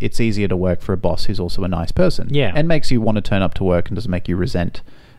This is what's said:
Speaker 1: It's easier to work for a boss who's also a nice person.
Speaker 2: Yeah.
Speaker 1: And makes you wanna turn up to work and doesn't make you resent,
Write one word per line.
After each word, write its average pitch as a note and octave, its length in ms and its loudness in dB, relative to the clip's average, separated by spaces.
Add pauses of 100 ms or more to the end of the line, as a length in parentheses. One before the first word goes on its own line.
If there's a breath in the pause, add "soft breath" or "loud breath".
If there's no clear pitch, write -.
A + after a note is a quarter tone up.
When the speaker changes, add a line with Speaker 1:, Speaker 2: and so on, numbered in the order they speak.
Speaker 1:
It's - 200 0
easier G#2 280 0
to F#2+ 80 -2
work F2+ 240 0
for - 140 -4
a - 20 -2
boss E2+ 280 2
who's F2+ 160 2
also F2 240 0
a F2 40 -2
nice E2+ 240 -4
person. - 380 2
Speaker 2:
Yeah. C#3+ 240 2
Speaker 1:
And D#3 140 2
makes D#3 220 4
you B2 120 4
wanna A2 180 0
turn G2 220 0
up F2 120 0
to G2+ 100 -2
work F2 240 0
and F#2+ 80 -6
doesn't F2 140 -6
make F2+ 180 -4
you F2 80 -2
resent, F#2 440 -4 (380 loud breath)